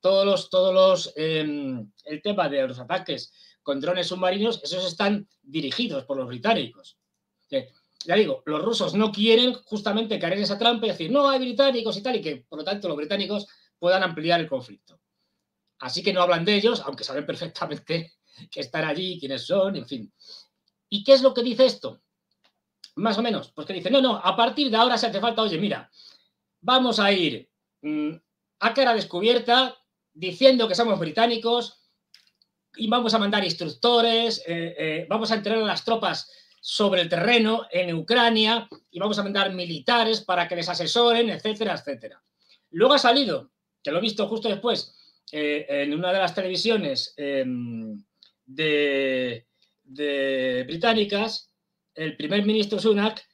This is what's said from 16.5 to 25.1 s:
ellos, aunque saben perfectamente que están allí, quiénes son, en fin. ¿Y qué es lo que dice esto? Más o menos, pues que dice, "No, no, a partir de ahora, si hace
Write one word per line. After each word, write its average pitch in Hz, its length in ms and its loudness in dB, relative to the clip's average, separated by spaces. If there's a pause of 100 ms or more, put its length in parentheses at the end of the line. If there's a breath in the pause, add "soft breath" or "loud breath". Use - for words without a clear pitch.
ellos, 220 300 2
aunque - 180 -10
saben - 220 -6
perfectamente 165 880 -8 (380 loud breath)
que - 100 -10
están 156 240 -4
allí, 175 340 -4
quiénes 135 260 -8
son, 196 300 0
en 117 120 -10
fin. 113 260 -12 (760 loud breath)
¿Y 202 140 -4
qué 269 100 8
es 262 80 8
lo 262 120 6
que 240 100 -2
dice 247 220 4
esto? - 360 -2 (960)
Más 202 220 0
o 220 40 -2
menos, 214 320 -2
pues - 140 -12
que - 60 -8
dice, 175 180 -6
"No, 269 100 6
no, 254 160 2
a 185 180 0
partir 262 360 2
de 220 60 2
ahora, 240 200 4
si 226 80 0
hace 196 160 -2